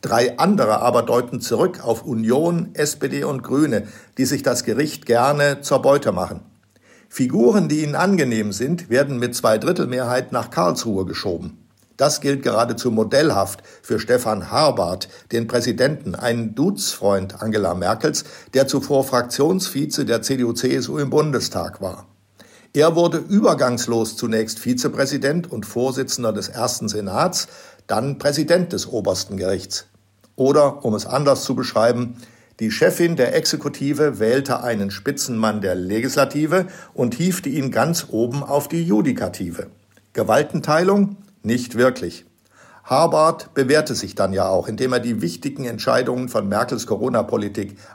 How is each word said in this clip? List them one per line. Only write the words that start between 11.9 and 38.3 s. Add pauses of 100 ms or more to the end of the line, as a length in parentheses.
Das
gilt
geradezu
modellhaft (220)
für
Stefan
Harbart, (240)
den
Präsidenten,
einen
Duzfreund
Angela
Merkels, (300)
der
zuvor
Fraktionsvize
der
C
D
U
C
S
U
im
Bundestag
war. (680)
Er
wurde
übergangslos
zunächst
Vizepräsident
und
Vorsitzender
des
ersten
Senats, (400)
dann
Präsident
des
obersten
Gerichts. (480)
Oder,
um
es
anders
zu
beschreiben, (420)
die
Chefin
der
Exekutive
wählte
einen
Spitzenmann
der
Legislative (260)
und
hiefte
ihn
ganz
oben